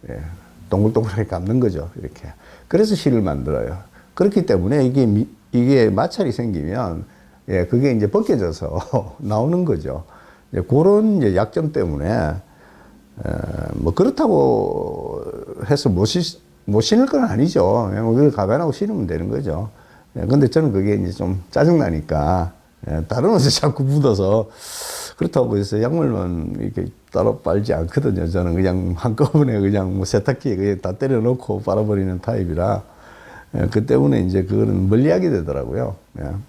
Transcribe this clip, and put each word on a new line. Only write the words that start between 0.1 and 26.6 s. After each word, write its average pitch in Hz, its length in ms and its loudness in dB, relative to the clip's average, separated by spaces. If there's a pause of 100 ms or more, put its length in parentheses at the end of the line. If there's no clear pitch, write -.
예, 55 120 -10 (480)
동글동글하게 107 560 2
감는 95 340 -2
거죠, 87 360 0
이렇게. - 320 -14 (400)
그래서 214 260 2
실을 131 280 2
만들어요. 71 560 -2 (360)
그렇기 196 320 2
때문에 113 400 2
이게 131 200 2
미-, 107 220 2 (240)
이게 123 380 4
마찰이 131 420 0
생기면, 92 720 -4 (440)
예, 90 160 2
그게 127 280 2
이제 104 180 0
벗겨져서 98 1040 -2
<laughs> - 20 -20
나오는 139 460 0
거죠. 76 380 -4 (500)
예, 92 80 -2
그런 202 560 4
이제 107 180 2
약점 151 360 0
때문에, 85 380 -2
에, - 1200 -6 (440)
뭐 82 180 0
그렇다고 151 1300 0 (460)
해서 143 200 2
못 92 160 4
시-, 170 340 -2 (260)
못 104 160 2
신을 240 260 4
건 269 160 0
아니죠. 110 680 2
그냥 110 240 0
그걸 139 180 6
가변하고 120 400 0
신으면 202 360 -4
되는 82 220 -4
거죠. 107 400 -4 (480)
예, - 80 -4
근데 131 220 4
저는 151 260 2
그게 98 220 2
이제 95 160 -2
좀 92 380 -4
짜증나니까, 87 1080 0 (320)
예, 80 180 -2
다른 139 240 0
옷에 147 180 4
자꾸 139 340 0
묻어서, 113 680 2 (680)
그렇다고 117 400 0
해서 101 240 -2
양말만 98 800 -2